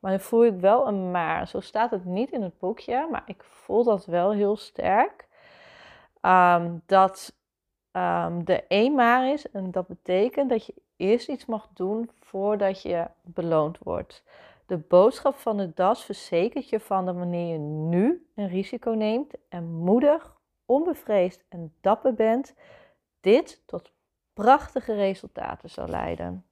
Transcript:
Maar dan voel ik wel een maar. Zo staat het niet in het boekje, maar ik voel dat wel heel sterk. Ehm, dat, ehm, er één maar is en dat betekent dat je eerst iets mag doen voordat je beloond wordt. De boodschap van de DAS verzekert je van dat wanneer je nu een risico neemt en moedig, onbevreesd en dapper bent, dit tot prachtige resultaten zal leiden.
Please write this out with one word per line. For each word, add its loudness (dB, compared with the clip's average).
Maar -4
dan 0
voel 4
ik 2
wel 4
een -4
maar. -4
Zo -8
staat -4
het -6
niet -4
in -6
het -8
boekje, -4
maar -6
ik -16
voel -2
dat 0
wel 0
heel 0
sterk. -2
Ehm, 4
dat, 2
ehm, -2
er 0
één 2
maar 4
is -6
en -8
dat -6
betekent -2
dat -2
je -18
eerst 0
iets -8
mag -8
doen -4
voordat -2
je -4
beloond -2
wordt. -8
De -2
boodschap 4
van -4
de -6
DAS 0
verzekert -4
je -2
van -4
dat -4
wanneer -4
je -6
nu -2
een -6
risico -6
neemt -2
en -10
moedig, 2
onbevreesd 0
en -14
dapper 2
bent, 0
dit 2
tot -14
prachtige 2
resultaten -6
zal -10
leiden. -6